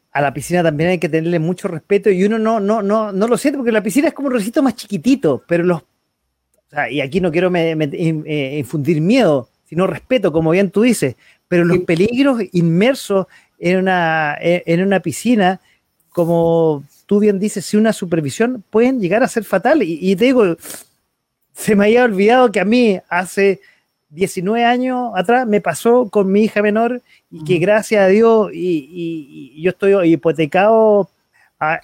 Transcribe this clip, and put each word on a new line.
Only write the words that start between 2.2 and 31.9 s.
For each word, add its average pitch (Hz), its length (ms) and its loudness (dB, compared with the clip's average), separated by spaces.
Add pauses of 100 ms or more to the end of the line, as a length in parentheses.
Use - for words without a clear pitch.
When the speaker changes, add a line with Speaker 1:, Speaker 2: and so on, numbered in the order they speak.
Speaker 1:
uno 220 140 0
no, 220 220 0
no, 208 200 0
no, 208 320 -2
no 190 140 -2
lo 240 100 0
siente 285 220 -2
porque 233 140 -2
la 214 100 0
piscina 233 260 0
es - 60 -6
como 277 140 -6
un 247 60 -4
recinto 233 280 -2
más 262 140 0
chiquitito, 165 720 -2
pero 170 160 0
los, 175 180 0
o - 40 -20 (840)
sea, 143 180 -4
y 139 120 -4
aquí 139 200 -2
no 175 120 -2
quiero 175 180 0
me, 165 240 0
me, 156 120 -2
in-, 160 380 -4
eh, 147 340 -6
infundir 151 420 -2
miedo, 170 480 2 (180)
sino 175 220 -2
respeto, 190 420 -2
como 160 220 0
bien 190 180 0
tú 202 120 0
dices, 202 340 0 (320)
pero 175 160 2
los 175 140 2
Speaker 2:
Sí. 180 60 -4
Speaker 1:
peligros 233 560 0 (120)
inmersos 185 760 0 (320)
en 180 200 0
una, 160 600 -2
en, 170 260 0
en 170 200 0
una 196 140 2
piscina, 185 600 0 (500)
como 165 760 0 (220)
tú 202 120 2
bien 202 220 2
dices, 208 260 -6
sin 208 140 0
una 220 120 2
supervisión, 185 800 -4
pueden 247 300 0
llegar 202 240 0
a - 40 -2
ser 226 140 -6
fatales. 214 460 0
Y, 170 240 -2
y - 20 2
te 202 120 2
digo, 226 300 2 (960)
se - 220 -2
me 202 120 2
había 240 180 4
olvidado 226 480 2
que 196 80 -2
a 180 40 0
mí 220 440 2
hace 185 520 -2 (480)
diecinueve 185 560 -4
años 247 500 -2
atrás 233 320 0
me 208 140 2
pasó 233 500 0
con 190 220 0
mi 208 100 4
hija 208 200 0
menor 226 380 0 (300)
y 160 140 -16
que 180 100 0
Speaker 2:
Ujú. 160 80 0
Speaker 1:
gracias 208 400 2
a 190 60 4
Dios, 220 440 4
y, 165 380 -4
y, 156 640 -12
y 156 80 -16
yo 180 80 0
estoy 196 240 2 (180)
hipotecado 190 960 2 (520)
a-, 156 240 -2